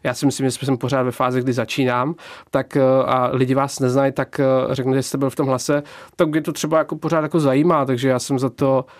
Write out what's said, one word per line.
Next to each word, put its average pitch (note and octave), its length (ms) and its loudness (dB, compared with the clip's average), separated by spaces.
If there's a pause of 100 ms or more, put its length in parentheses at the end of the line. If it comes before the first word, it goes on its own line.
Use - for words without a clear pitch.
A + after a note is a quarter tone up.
Já B2 120 -2
si C#3 120 0
myslím, C3+ 240 0
že B2+ 160 -6
jsem C3+ 100 0
pořád B2+ 260 0
ve B2+ 80 0
fázi, B2+ 300 0
kdy B2+ 120 -2
začínám, B2 640 -2 (360)
tak, C3+ 260 -2
eh, C#3 40 2 (260)
a B2+ 260 0
lidi C3 220 0
vás C3+ 260 -2
neznají, C3+ 320 2
tak, - 280 -4
eh, C#3 40 2 (300)
řeknete, C3 240 0
že C3+ 40 -2
jste C#3 160 -6
byl C3+ 120 0
v - 60 -14
tom C#3+ 100 0
hlase, C#3+ 360 0 (340)
tak D#3 180 0
je D#3+ 60 2
to D#3 120 -6
třeba D#3 260 0
jako D#3 180 -2
pořád D#3 240 0
jako D3+ 200 0
zajímá, D3 440 4
takže C3 240 0
já B2+ 100 2
jsem C3+ 200 -2
za C3 120 0
to C3+ 340 2 (160)